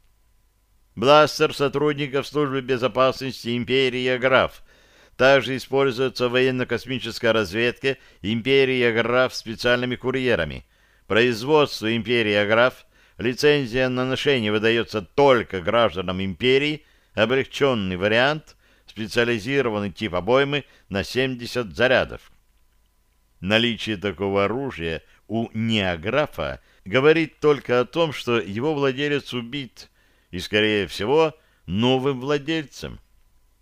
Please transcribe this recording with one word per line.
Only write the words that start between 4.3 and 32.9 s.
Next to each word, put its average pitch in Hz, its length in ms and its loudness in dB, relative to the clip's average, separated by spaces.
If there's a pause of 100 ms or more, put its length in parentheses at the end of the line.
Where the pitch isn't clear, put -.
Также 131 400 4
используется 127 720 -2
в 120 40 -8
военно-космической 123 1000 -2
разведке 113 680 -2 (240)
Империи 123 680 2
Граф 117 420 2
специальными 123 640 -2
курьерами. 113 680 -2 (420)
Производство 117 880 2
Империи 107 520 0
Граф. 117 400 2 (320)
Лицензия 131 680 0
на 127 160 -2
ношение 127 480 0
выдается 110 500 0
только 120 580 2
гражданам 92 640 0
Империи. 135 640 0 (280)
Облегченный 113 840 0
вариант. 120 600 0 (300)
Специализированный 117 1040 -2
тип 95 240 -6
обоймы 131 500 0 (240)
на 95 160 -2
семьдесят 120 720 -4
зарядов. 120 560 0 (1080)
Наличие 110 580 -2
такого 98 460 -2
оружия 98 580 -4 (260)
у 113 240 -4
неографа 101 1080 -4 (240)
говорит 147 560 2
только 127 400 2
о 123 40 2
том, 160 280 -2
что 120 260 -2
его 110 360 -4
владелец 139 600 -2
убит 123 560 -10 (400)
и, 87 80 -8
скорее 104 480 0
всего, 147 480 0 (320)
новым 127 540 0
владельцем. 143 800 -6 (600)